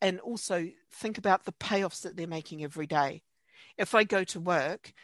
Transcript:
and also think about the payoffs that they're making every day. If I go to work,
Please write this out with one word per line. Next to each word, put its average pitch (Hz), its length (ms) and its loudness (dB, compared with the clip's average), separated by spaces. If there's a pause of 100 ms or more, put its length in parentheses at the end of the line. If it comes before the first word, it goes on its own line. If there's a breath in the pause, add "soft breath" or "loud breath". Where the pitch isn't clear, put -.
and 185 200 0
also 185 480 -4 (220)
think - 280 -8
about 196 260 4
the 185 80 -6
payoffs 196 500 -2
that 185 140 -10
they're 170 100 -6
making 160 360 -8
every 151 240 -6
day. 143 360 0 (540 soft breath)
If 202 180 0
I 214 100 8
go 196 200 2
to 175 160 -8
work, 170 520 0 (120 soft breath)